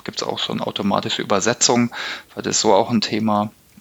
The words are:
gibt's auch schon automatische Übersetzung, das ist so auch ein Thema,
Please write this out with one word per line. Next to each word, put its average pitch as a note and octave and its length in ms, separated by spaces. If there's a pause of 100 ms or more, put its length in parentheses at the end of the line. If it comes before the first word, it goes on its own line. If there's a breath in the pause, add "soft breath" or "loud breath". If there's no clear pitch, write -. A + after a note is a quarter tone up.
gibt's - 180
auch - 160
schon - 220
automatische G2+ 640
Übersetzung, A#2 680 (460 loud breath)
das G#2 100
ist G2+ 140
so G#2+ 120
auch A2+ 180
ein A#2 100
Thema, G#2+ 500 (300)